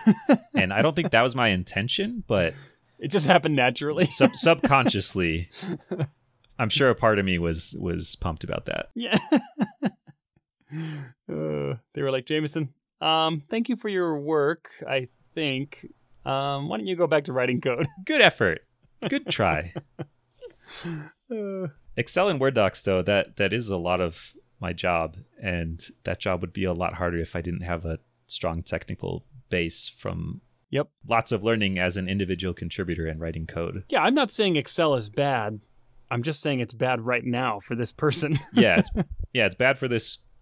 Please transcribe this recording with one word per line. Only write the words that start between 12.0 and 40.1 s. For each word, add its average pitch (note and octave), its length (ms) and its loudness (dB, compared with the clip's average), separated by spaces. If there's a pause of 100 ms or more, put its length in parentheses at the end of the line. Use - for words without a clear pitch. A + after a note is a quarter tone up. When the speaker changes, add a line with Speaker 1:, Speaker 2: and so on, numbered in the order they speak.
Speaker 1:
were C#3 100 0
like, C3 120 -2
"Jameson, D3+ 480 -2 (280)
um, D#3+ 500 2
thank A#3 180 -2
you B3 80 -2
for G#3+ 120 -6
your F3 300 0
work, D3+ 520 0 (180)
I C3 200 0 (260)
think. C#3+ 520 -4 (380)
Um, C#3 440 -2
why F#3 100 -2
don't G#3+ 80 -6
you F3+ 100 -2
go E3+ 100 4
back D3+ 180 4
to C3+ 80 -6
writing B2 280 2
code?" C3 260 0 (100)
<laughs> F#3+ 100 -16
Speaker 2:
Good D#4 140 4
effort. A2 400 6 (480)
Good C#4 200 -2
try. F2 500 0
Speaker 1:
<laughs> C#3+ 40 -8 (1500)
Uh. G3 360 -6 (300)
Speaker 2:
Excel F#3+ 320 0
and E3 120 0
Word C3+ 140 2
docs, G#2 280 2
though, F#2 200 2
that, G2+ 340 2
that G2 160 2
is A2+ 160 -2
a G2 80 0
lot F2+ 240 0
of E2+ 320 -4 (280)
my F2+ 120 -4
job, E2+ 440 0 (260)
and E2 400 -4 (220)
that F#2 160 -4
job F#2 200 -2
would F2+ 120 -6
be F#2+ 120 -4
a F2+ 80 2
lot F2 220 -2
harder F2 240 -2
if E2 160 -4
I F2 60 -4
didn't F2 220 -4
have F2 220 -4
a D#2+ 140 -4 (340)
strong E2 300 -4
technical - 600 -8 (260)
base E2+ 380 -2
from E2+ 520 -8 (300)
Speaker 1:
Yep. C#3+ 180 -2 (180)
Speaker 2:
lots A2+ 260 0
of G2+ 120 0
learning G#2 340 2
as F2+ 200 0
an F#2 100 -2
individual F#2 460 -2
contributor E2+ 520 -4
and D#2 140 -6
writing E2 260 -6
code. F2 440 -6
Speaker 1:
Yeah, - 120 2
I'm G#3+ 120 4
not C#4 160 2
saying G3 260 2
Excel D3+ 380 2
is A2 160 -2
bad. A2 500 -2 (500)
I'm A#2+ 120 -2
just D3 180 -2
saying C#3 200 0
it's A#2 140 -6
bad B2 280 0
right A#2+ 220 0
now A#2+ 360 -2
for - 140 -6
this A#2 180 -4
person. D3+ 520 0
<laughs> - 100 -20
Speaker 2:
Yeah, G#2 260 6
it's, - 100 0 (440)
yeah, A#2+ 120 4
it's F#2 80 -2
bad C3 240 2
for C3+ 100 -2
this A#2 300 -2 (240)